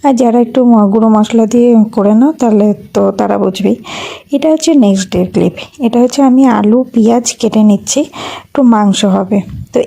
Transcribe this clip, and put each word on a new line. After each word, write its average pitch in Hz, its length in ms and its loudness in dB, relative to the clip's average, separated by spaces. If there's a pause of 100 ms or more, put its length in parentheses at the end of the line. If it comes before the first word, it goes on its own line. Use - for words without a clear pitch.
আর 277 100 2
যারা 240 260 2
একটু 240 240 0
ম-, 220 260 4
গুঁড়ো 220 180 2
মশলা 220 380 2
দিয়ে 240 460 2
করে 208 220 0
নাও 262 180 2
তাহলে 214 420 0 (200)
তো 196 160 0
তারা 202 280 -2
বুঝবেই। 196 380 -2 (560)
এটা 285 180 0
হচ্ছে 311 240 0
নেক্সট 196 380 0
ডের 180 200 -2
ক্লিপ। 175 200 0 (260)
এটা 240 220 0
হচ্ছে 254 220 0
আমি 262 240 4
আলু 214 360 2
পেঁয়াজ 233 520 0
কেটে 220 280 0
নিচ্ছি, 208 380 0 (440)
একটু - 180 -4
মাংস 208 420 2
হবে। 196 360 -2 (320)
তো 247 140 0